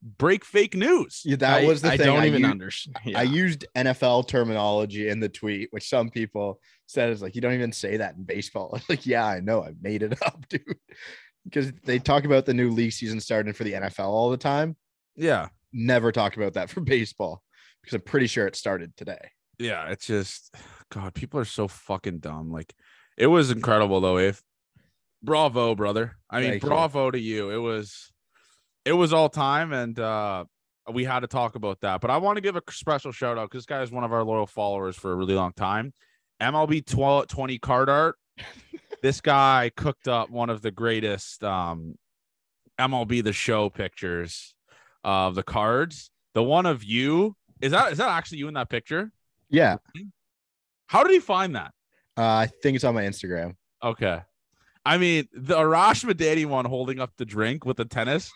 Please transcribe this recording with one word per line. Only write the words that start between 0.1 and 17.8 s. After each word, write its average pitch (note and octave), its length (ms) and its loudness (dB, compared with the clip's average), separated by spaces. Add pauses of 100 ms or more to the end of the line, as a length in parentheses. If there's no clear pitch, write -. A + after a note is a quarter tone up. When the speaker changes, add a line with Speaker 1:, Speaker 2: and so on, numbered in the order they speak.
Speaker 1:
fake - 300 2
news. B3 500 2
Speaker 2:
Yeah, C#3 120 0
that C3+ 260 6
Speaker 3:
I, - 20 6
Speaker 2:
was D3+ 160 4
the C#3+ 120 4
Speaker 3:
I C#3 40 2
Speaker 2:
thing. C#3+ 100 6
Speaker 3:
don't C#3 120 6
Speaker 2:
I D#3 80 6
Speaker 3:
even D3 140 4
Speaker 2:
u-, C3+ 80 6
Speaker 3:
understand. G2 560 -6
Speaker 2:
I A#2 40 -8
Speaker 3:
Yeah. A2+ 140 0
Speaker 2:
used D#3 500 0
N B2+ 140 0
F B2+ 160 0
L B2 180 6
terminology G#2+ 840 0
in G#2+ 140 -2
the G#2+ 80 -2
tweet, G#2 420 -6
which A2 180 -10
some A#2 200 2
people G#2 500 -6 (280)
said A#2+ 220 -2
is G#2+ 120 -4
like, F#2 140 -10
"You A#2+ 60 -8
don't B2 120 0
even B2 180 -2
say G#2+ 260 -6
that F#2+ 180 -6
in F#2 100 -14
baseball." F#2+ 580 -8
<laughs> - 60 -6
Like, E3 180 -2
yeah, A#2 180 2
I G2 140 -2
know. G2+ 240 0
I D#2 80 -14 (100)
made G#2 220 -6
it A2 180 -4
<laughs> - 40 -2
up, - 240 -6
dude. C#3+ 120 -6 (840)
Because C3+ 260 -4 (140)
they B2+ 140 0
talk C#3+ 260 2
about C3+ 200 4
the C3+ 80 0
new B2 160 2
league A#2 240 2
season A2 280 -6
starting G#2+ 320 -2
for A#2 100 -8
the G#2 120 -4
N F#2+ 80 -6
F G2 160 -8
L G2 120 -2
all A2+ 180 2
the B2+ 80 0
time. D3 380 0 (420)
Speaker 1:
Yeah. C3+ 300 0 (240)
Speaker 2:
Never A#2 400 2
talk G#2+ 240 0
about G2 200 -4
that F#2 140 -6
for - 120 -8
baseball A2 600 -2 (400)